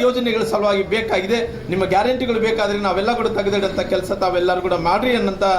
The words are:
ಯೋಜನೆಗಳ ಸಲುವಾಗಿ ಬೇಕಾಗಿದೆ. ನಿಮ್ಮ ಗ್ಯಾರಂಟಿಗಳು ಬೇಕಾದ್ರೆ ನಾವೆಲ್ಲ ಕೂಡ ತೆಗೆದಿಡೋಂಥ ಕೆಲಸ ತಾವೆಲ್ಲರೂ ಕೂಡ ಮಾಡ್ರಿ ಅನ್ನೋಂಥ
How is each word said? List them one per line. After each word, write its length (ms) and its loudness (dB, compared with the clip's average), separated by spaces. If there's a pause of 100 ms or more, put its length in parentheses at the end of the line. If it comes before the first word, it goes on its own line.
ಯೋಜನೆಗಳ 440 0
ಸಲುವಾಗಿ 380 0
ಬೇಕಾಗಿದೆ. 880 -2
ನಿಮ್ಮ 140 0
ಗ್ಯಾರಂಟಿಗಳು 560 0
ಬೇಕಾದ್ರೆ 380 0
ನಾವೆಲ್ಲ 340 0
ಕೂಡ 140 0
ತೆಗೆದಿಡೋಂಥ 540 0
ಕೆಲಸ 320 -2
ತಾವೆಲ್ಲರೂ 480 0
ಕೂಡ 120 -2
ಮಾಡ್ರಿ 440 2
ಅನ್ನೋಂಥ 260 -2 (160)